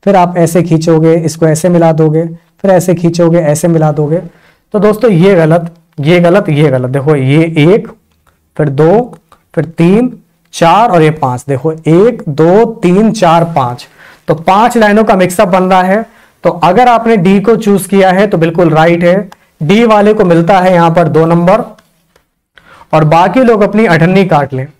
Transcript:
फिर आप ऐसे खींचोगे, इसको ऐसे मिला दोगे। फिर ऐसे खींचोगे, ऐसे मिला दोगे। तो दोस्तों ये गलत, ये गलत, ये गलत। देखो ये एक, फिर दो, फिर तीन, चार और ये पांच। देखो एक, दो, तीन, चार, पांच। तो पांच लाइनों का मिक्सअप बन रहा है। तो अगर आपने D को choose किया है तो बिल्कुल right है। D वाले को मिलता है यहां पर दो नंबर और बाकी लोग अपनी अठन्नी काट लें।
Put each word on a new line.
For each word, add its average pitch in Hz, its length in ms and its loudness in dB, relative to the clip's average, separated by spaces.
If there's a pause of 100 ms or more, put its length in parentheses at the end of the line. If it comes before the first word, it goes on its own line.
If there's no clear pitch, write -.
फिर 196 100 2
आप 180 220 0
ऐसे 165 260 0
खींचोगे, 160 520 0
इसको 165 320 -4
ऐसे 160 220 0
मिला 165 240 2
दोगे। 156 320 0 (360)
फिर 196 100 0
ऐसे 180 240 0
खींचोगे, 170 440 0
ऐसे 151 280 -2
मिला 156 240 0
दोगे। 151 260 -4 (560)
तो - 60 -2
दोस्तों 208 320 0
ये 190 240 2
गलत, 165 380 0 (260)
ये 165 200 0
गलत, 175 300 0
ये 151 200 0
गलत। 127 200 -2
देखो 143 260 -2
ये 139 280 0 (220)
एक, 220 220 0 (720)
फिर 147 140 -2
दो, 170 460 0 (360)
फिर 156 140 -4
तीन, 202 460 0 (400)
चार 185 360 2
और 175 120 0
ये 156 120 2
पांच। 131 340 -6
देखो 139 240 -4
एक, 170 580 0
दो, 170 360 2 (100)
तीन, 190 380 0
चार, 170 300 0 (120)
पांच। 123 320 -6 (400)
तो 165 80 0
पांच 208 420 0
लाइनों 214 260 2
का 214 120 2
मिक्सअप 185 340 0
बन 185 140 0
रहा 185 200 2
है। 202 220 -2 (380)
तो 175 60 2 (140)
अगर 233 240 2
आपने 226 300 0
D 190 240 2
को 220 160 -6
choose 202 300 -2
किया 190 240 2
है 196 160 0
तो 196 100 -2
बिल्कुल 165 320 0
right 170 340 0
है। 175 140 2 (460)
D 202 220 2
वाले 208 280 2
को 220 120 2
मिलता 170 340 2
है 185 140 0
यहां 170 200 2
पर 170 160 0
दो 160 160 0
नंबर 175 380 0 (1300)
और 156 120 2
बाकी 175 380 2
लोग 226 200 2
अपनी 208 240 0
अठन्नी 175 400 2
काट 143 260 -2
लें। 131 140 -8 (120)